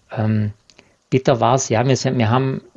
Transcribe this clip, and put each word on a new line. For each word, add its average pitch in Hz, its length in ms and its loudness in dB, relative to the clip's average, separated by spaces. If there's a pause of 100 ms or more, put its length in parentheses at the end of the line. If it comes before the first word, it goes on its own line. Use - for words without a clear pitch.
(160)
Ähm, 107 380 -2 (560)
bitter 127 300 0
war's, 120 300 2
ja, 117 180 0
wir 131 80 2
sind, 131 240 -2
wir 110 100 2
haben, 131 320 0 (160)